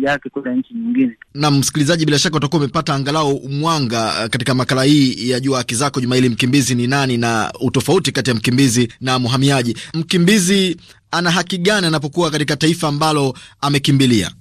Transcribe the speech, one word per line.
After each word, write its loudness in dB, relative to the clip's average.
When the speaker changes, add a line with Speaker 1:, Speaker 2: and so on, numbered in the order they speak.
Speaker 1:
yake -2
kwenda -6
nchi -4
nyingine. 0
Speaker 2:
Na 0
msikilizaji, 2
bila 2
shaka -2
utakuwa 0
umepata -2
angalau -2
mwanga, -2
eh, -4
katika -2
makala 0
hii 2
ya 0
Jua -2
Haki -4
Zako -2
juma -2
hili, 4
mkimbizi 2
ni 0
nani 0
na 0
utofauti 0
kati -2
ya 0
mkimbizi 2
na -2
mhamiaji. 0
Mkimbizi 2
ana 0
haki -2
gani 0
anapokuwa -2
katika -2
taifa 0
ambalo 0
amekimbilia? 2